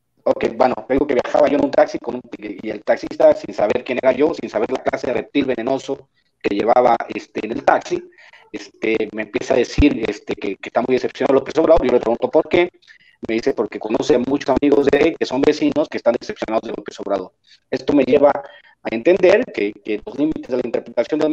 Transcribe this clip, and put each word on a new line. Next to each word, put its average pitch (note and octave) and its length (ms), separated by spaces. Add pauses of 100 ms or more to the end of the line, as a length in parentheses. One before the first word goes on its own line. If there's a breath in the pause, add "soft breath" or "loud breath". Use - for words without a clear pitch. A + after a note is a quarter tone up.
(240)
Ok, - 220 (100)
bueno, B2+ 200 (140)
le B2+ 60
digo D3 120
que C#3+ 80
viajaba C3+ 320
yo C#3+ 100
en C#3 80
un C3+ 60
taxi D3+ 280
con A#2+ 160
un, B2 60 (160)
y G#2 320
el G#2 140
taxista, C3+ 500
sin - 200
saber G#2+ 300
quién B2 180
era C3 100
yo, D3 220
sin A2 160
saber A2 220
la B2+ 120
clase - 240
de B2+ 60
reptil B2 320
venenoso C3 640 (320)
que - 140
llevaba, A#2 400 (200)
este, - 300
en A2 80
el C#3 100
taxi, - 400 (480 soft breath)
este, A2 640
me G#2+ 100
empieza - 320
a - 20
decir, B2 500
este, - 280
que, G2 220
que - 120
está A#2 120
muy B2+ 140
decepcionado B2 380
de C3 60
López - 180
Obrador. D3 300
Yo B2 60
le B2 60
pregunto A#2 300
por D#3+ 180
qué. F3 220 (580 soft breath)
Me A2+ 60
dice, A#2 220
porque G#2 240
conoce B2 340
a A#2+ 60
muchos C#3 420
amigos C#3+ 300
de C#3 80
él D#3 180
que - 80
son B2+ 160
vecinos D3+ 480
que - 80
están A#2+ 220
decepcionados - 500
de G#2 80
López - 220
Obrador. G2+ 320 (400 soft breath)
Esto - 220
me D4 100
lleva - 280
a - 640
entender F3+ 480 (100)
que, G#2 200
que - 320
los - 140
límites D#3 300
de B2+ 80
la B2+ 60
interpretación A#2+ 560
del D#3 140